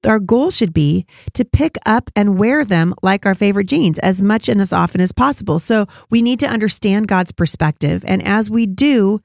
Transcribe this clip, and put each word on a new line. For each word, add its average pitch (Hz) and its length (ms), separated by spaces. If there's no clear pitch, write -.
our 214 140
goal 247 300
should 175 240
be 156 320
to 240 140
pick - 400
up 220 280
and 202 240
wear 262 240
them 180 400
like 190 220
our 196 100
favorite 202 340
jeans 262 320
as 190 200
much 208 300
and 202 100
as 180 140
often 175 260
as 180 120
possible. 240 460
So 214 280
we 233 100
need 240 200
to 277 80
understand 214 600
God's 185 240
perspective. 156 760
And 190 160
as 214 280
we 226 160
do, 214 580